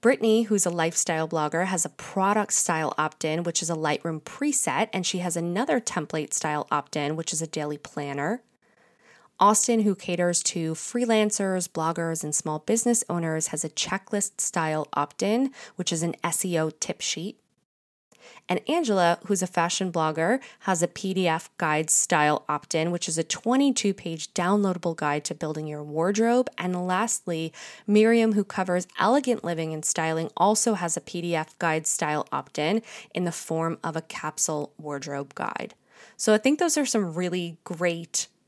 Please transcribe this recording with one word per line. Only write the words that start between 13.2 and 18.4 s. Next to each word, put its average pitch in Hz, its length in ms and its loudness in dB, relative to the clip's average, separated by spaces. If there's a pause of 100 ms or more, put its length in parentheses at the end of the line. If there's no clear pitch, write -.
has 156 160 -4
a 156 60 -6
checklist - 680 -4
style 156 520 0
opt-in, 214 580 0 (240)
which - 180 -4
is 165 120 -2
an 170 180 -2
S 165 220 -2
E 175 160 0
O 156 100 0
tip - 300 -8
sheet. - 400 -6 (1080)